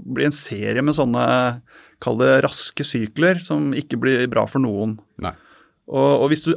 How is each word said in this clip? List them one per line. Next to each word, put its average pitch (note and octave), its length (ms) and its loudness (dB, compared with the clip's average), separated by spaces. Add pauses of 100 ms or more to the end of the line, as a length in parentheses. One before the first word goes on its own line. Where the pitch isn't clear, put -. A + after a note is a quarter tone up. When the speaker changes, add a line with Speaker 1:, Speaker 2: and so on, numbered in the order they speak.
Speaker 1:
bli C3 200 -2
en D3 100 0
serie G#2+ 480 -4
med D3 100 2
sånne, B2 680 0 (420)
kall A#2 160 -2
det C3 240 6
raske - 420 -6
sykler, D3 560 0
som D3+ 320 -2
ikke - 260 -6
blir B2+ 300 2
bra A2+ 160 0
for C3+ 140 -4
noen. A2 400 -2 (180)
Speaker 2:
Nei. F2 140 -6 (560)
Speaker 1:
Og, C#3 340 2
og C#3 80 2
hvis D3+ 140 0
du D#3+ 140 0